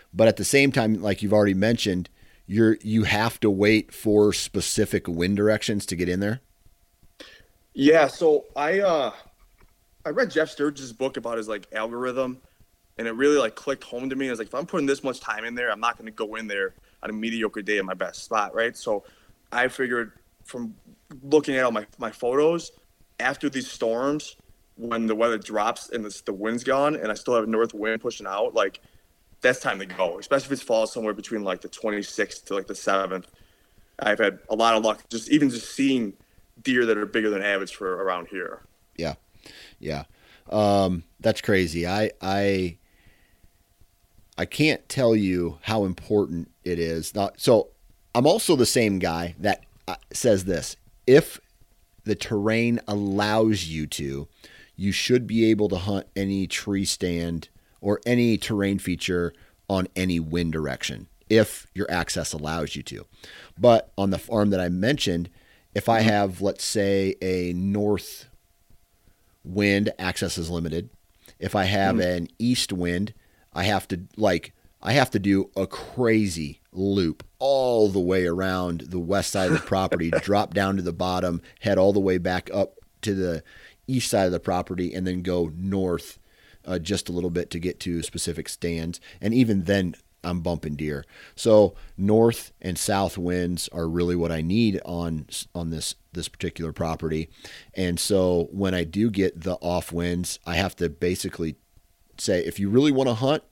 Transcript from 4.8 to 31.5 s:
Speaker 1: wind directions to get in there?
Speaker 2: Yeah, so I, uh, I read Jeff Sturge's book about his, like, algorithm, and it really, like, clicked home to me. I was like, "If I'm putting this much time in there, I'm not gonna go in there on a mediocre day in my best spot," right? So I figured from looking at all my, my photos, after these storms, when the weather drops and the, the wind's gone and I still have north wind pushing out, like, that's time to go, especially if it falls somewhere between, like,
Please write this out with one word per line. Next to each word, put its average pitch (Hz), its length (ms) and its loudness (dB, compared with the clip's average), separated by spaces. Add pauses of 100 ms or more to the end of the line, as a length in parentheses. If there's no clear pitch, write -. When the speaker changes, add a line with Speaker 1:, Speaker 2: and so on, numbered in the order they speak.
Speaker 1:
wind 87 300 0
directions 104 500 0
to 90 100 -6
get 87 120 0
in 90 120 -2
there? 107 200 -2 (1300)
Speaker 2:
Yeah, 151 320 6
so 151 400 2 (100)
I, 160 240 0
uh, 160 320 0 (920)
I 160 60 -6
read 202 200 -2
Jeff 156 200 0
Sturge's 139 420 -6
book 131 240 -6
about 117 200 -6
his, 110 120 -6
like, 104 240 -8
algorithm, 123 680 -4 (580)
and 117 80 -6
it 113 60 -4
really, 139 240 4
like, 117 180 0
clicked - 300 -8
home 123 240 -8
to 131 80 -6
me. 135 120 -4
I - 20 -4
was 117 80 -6
like, 110 100 -8
"If - 60 -12
I'm 147 120 -6
putting 160 200 -2
this 135 180 -2
much 131 160 -6
time 107 240 -8
in 117 100 -8
there, 123 160 -2
I'm 104 100 -4
not 117 180 -2
gonna 110 120 -14
go 107 260 -8
in 113 100 -8
there 98 280 -4 (280)
on - 80 -8
a - 20 -8
mediocre 110 500 -4
day 104 160 -2
in 95 60 -2
my 95 100 -6
best 90 300 -10
spot," 104 300 -2
right? 117 220 -2
So 104 280 -4 (480)
I 123 160 0
figured 123 440 -4 (320)
from 117 300 -12 (480)
looking 143 340 2
at 131 80 2
all 120 80 2
my, 107 140 -4 (120)
my 113 120 -8
photos, 147 600 0 (480)
after 147 300 -2
these 131 200 -8
storms, 127 640 -4 (400)
when 117 300 -4
the 110 80 2
weather 113 240 2
drops 107 520 -4
and 113 140 -6
the, 104 220 -14
the 113 60 -4
wind's 110 300 -4
gone 143 340 2
and 107 140 -4
I 104 40 -2
still 123 200 -2
have 110 140 2
north 113 260 0
wind 110 260 -2
pushing 113 260 -8
out, 104 280 -2
like, 101 260 0 (600)
that's 123 180 2
time 107 200 -4
to 98 80 -10
go, 92 320 -2
especially 139 360 -2
if 131 80 -8
it - 20 -16
falls 110 280 0
somewhere 107 220 -4
between, 104 300 -6
like, 92 160 -2